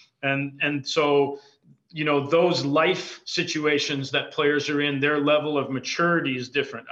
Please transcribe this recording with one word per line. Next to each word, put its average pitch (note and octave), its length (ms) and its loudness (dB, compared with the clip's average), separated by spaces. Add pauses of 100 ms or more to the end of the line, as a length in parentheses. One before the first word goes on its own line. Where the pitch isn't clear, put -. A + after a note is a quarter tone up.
(220)
And, C#3 400 -2
and D3 260 -4
so, C#3+ 520 2 (520)
you D#3 140 -6
know, C#3+ 200 0
those E3 380 2
life D#3+ 600 0
situations D3+ 880 -2
that C#3 200 -4
players D3 380 2
are D3 100 0
in, C#3+ 220 -2
their D3 180 2
level D3 380 2
of C3 120 -2
maturity C#3+ 680 0
is B2 100 -6
different. B2 440 -4